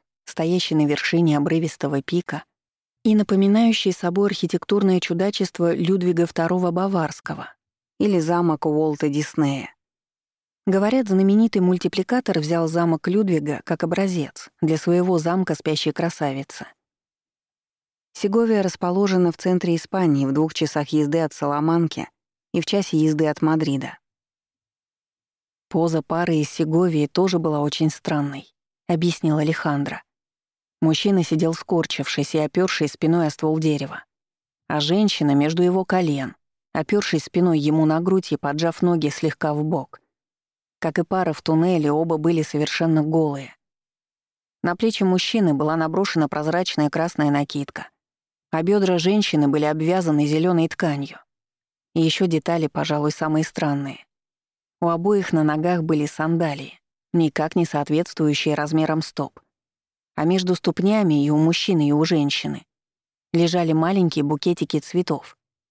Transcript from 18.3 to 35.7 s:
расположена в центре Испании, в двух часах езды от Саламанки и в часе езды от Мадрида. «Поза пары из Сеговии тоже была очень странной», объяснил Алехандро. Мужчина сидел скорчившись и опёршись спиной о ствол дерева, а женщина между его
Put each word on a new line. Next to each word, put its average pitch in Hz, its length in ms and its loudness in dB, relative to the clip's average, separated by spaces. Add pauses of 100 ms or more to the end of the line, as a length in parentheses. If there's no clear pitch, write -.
расположена 180 720 2
в - 40 -6
центре 180 400 0
Испании, 156 500 0
в 135 60 0
двух 156 220 0
часах 147 360 -2
езды 151 300 0
от 156 120 -2
Саламанки 156 760 -2 (440)
и 170 80 0
в - 60 -4
часе 190 320 0
езды 156 280 2
от 151 160 -2
Мадрида. 151 560 -2 (1700)
«Поза 160 340 0
пары 170 340 -2
из 151 140 0
Сеговии 160 560 0
тоже 180 320 0
была 156 220 -2
очень 147 300 0
странной», 143 640 -6 (360)
объяснил 160 500 0
Алехандро. 151 640 -2 (800)
Мужчина 170 440 2
сидел 160 300 0
скорчившись - 800 -4
и 160 40 2
опёршись 156 540 0
спиной 165 340 0
о 151 40 -2
ствол 156 280 -2
дерева, 147 460 -2 (640)
а 151 120 -2
женщина 160 540 2
между 160 280 2
его 180 220 2